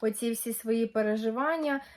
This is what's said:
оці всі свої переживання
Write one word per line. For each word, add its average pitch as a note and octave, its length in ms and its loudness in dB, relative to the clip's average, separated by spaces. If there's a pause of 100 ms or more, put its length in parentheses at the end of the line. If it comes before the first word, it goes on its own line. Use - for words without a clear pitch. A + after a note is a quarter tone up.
оці A3 300 0
всі A3+ 220 -4
свої A3+ 320 0
переживання A#3 960 0 (140)